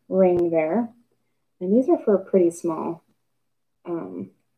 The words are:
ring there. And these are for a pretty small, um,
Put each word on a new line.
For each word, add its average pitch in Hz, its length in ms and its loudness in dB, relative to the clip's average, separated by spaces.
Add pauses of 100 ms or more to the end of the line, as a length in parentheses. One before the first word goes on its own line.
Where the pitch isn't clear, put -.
ring 180 400 2
there. 165 400 -2 (720)
And 190 160 0
these 269 140 2
are 339 120 4
for 208 120 2
a 190 100 0
pretty 175 260 2
small, 165 540 -8 (800)
um, 180 460 -10 (280)